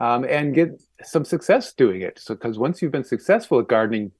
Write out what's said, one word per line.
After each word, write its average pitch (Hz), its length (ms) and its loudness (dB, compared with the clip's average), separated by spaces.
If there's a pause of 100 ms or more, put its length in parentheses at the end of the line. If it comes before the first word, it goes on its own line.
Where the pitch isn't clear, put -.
um, 120 240 0
and 147 280 -2
get 165 280 0 (220)
some 151 220 -2
success - 480 0
doing 95 280 2
it. - 180 -8
So, - 160 -10
'cause 113 240 -6
once 147 220 -2
you've 151 120 -2
been 139 120 -4
successful 165 560 0
at 113 80 -2
gardening 110 520 0